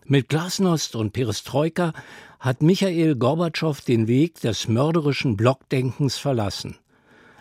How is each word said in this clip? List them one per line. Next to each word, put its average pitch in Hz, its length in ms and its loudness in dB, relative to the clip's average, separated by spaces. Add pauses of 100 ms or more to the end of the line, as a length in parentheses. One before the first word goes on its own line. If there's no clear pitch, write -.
Mit 139 240 2
Glasnost 165 640 0
und 110 160 -2
Perestroika 147 840 -2 (460)
hat 127 220 -2
Michail 165 540 2
Gorbatschow 156 680 0
den 113 260 2
Weg 135 340 2
des - 260 -2
mörderischen 143 680 0
Blockdenkens 127 840 0
verlassen. 113 600 -4 (640)